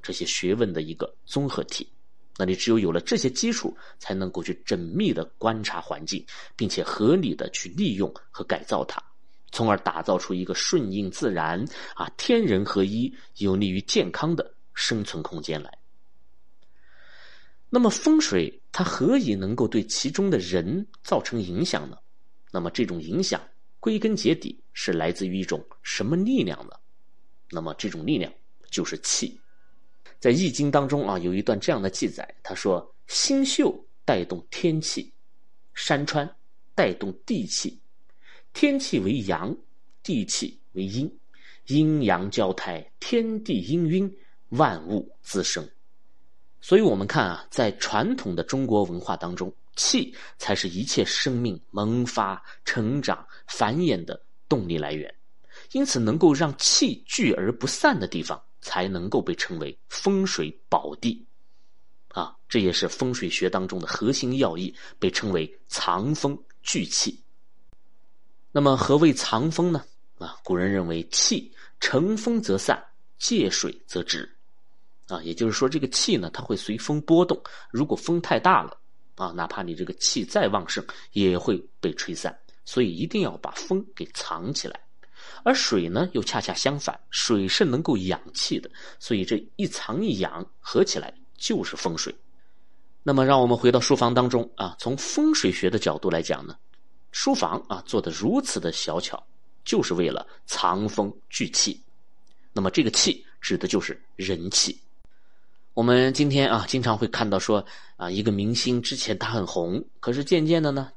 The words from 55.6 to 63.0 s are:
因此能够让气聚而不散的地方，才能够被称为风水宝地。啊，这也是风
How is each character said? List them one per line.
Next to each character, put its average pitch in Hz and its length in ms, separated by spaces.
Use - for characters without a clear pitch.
因 269 140
此 - 120
能 123 200
够 160 160
让 143 240
气 - 480
聚 156 280
而 98 200
不 - 120
散 254 320
的 92 100
地 82 160
方， - 180
才 92 280
能 92 220
够 113 120
被 85 140
称 85 240
为 71 180
风 190 380
水 80 260
宝 76 280
地。 - 280
啊， - 260
这 120 120
也 90 140
是 - 140
风 127 260